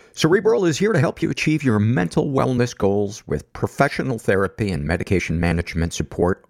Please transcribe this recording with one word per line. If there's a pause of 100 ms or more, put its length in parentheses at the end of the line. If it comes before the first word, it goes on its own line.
(160)
Cerebral
is
here
to
help
you
achieve
your
mental
wellness
goals
with
professional
therapy
and
medication
management
support,